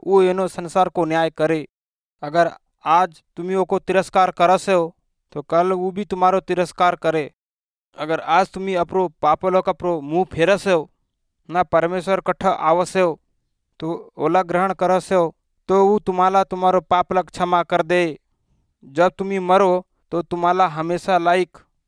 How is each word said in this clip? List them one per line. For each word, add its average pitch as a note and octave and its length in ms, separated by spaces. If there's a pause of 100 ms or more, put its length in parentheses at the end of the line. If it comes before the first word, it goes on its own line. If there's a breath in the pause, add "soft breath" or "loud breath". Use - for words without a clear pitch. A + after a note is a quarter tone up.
वो F#3+ 160
एनो F#3 260
संसार F3+ 400
को F3 160
न्याय D#3+ 260
करे। D#3 380 (540)
अगर E3 280 (340)
आज E3+ 380 (140)
तुमी F3+ 180
ओको F#3+ 240
तिरस्कार F#3 520
करस F3 380
हो, F3 280 (360)
तो D3 100
कल F3+ 300
वो F#3 180
भी F#3+ 140
तुम्हारो F#3 360
तिरस्कार F3 560
करे। D#3 360 (680)
अगर D#3 220
आज E3+ 300
तुमी F#3+ 240
अपरो F3 340
पाप D#3 380
लोक F#3 220
अपरो F3 320
मुंह D#3 240
फेरस F3+ 440
हो, E3+ 220 (600)
ना F3 120
परमेश्वर F3 580
कठ - 240
आवस F3 520
हो, F3 240 (600)
तो D#3+ 360
ओला E3 260
ग्रहण F3+ 320
करस F#3 380
हो, E3+ 240 (320)
तो G3 180
वो G#3 120
तुम्हारा F#3+ 460
तुम्हारो F#3 360
पाप F3+ 320
लक F3+ 180
क्षमा F3 320
कर F3 200
दे। E3+ 360 (680)
जब E3 340
तुमी G3 200
मरो, F3+ 480 (240)
तो E3+ 120
तुम्हारा F3 440
हमेशा E3+ 520
लायक F3 400 (300)